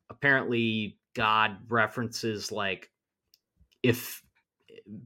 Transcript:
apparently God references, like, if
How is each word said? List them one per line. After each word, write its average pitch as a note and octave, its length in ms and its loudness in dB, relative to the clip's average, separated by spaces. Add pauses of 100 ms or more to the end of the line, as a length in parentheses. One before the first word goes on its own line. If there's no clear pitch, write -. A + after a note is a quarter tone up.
apparently A#2 920 0 (160)
God G#2+ 420 2 (100)
references, A2+ 840 -2
like, G2 400 -4 (880)
if - 400 0 (840)